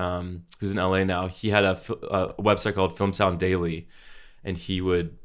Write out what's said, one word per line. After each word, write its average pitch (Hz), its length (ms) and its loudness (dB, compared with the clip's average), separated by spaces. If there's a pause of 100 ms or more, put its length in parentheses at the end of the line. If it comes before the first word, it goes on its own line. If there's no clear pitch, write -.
um, 90 420 -6 (160)
who's 98 140 -4
in 98 60 -2
L 92 160 2
A 95 100 4
now. 92 240 -2
He 104 220 -4
had 101 140 6
a 92 120 4
fil-, - 220 -8 (120)
a 95 220 0 (100)
website 101 320 4
called 95 220 0
Film 98 160 0
Sound 92 260 2
Daily, 85 500 0 (540)
and 92 140 -6
he 92 240 -4
would 87 440 0